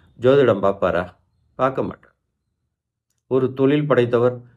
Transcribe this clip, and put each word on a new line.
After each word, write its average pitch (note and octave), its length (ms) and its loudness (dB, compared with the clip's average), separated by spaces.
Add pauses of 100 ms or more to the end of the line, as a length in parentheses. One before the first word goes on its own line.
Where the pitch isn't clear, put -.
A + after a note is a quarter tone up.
(200)
ஜோதிடம் A#2+ 420 4
பார்ப்பாரா? F#2 460 -2 (460)
பார்க்க C3 280 -4
மாட்டார். - 320 -12 (1120)
ஒரு B2+ 260 -2
தொழில் C#3 340 0
படைத்தவர் A#2+ 540 0 (160)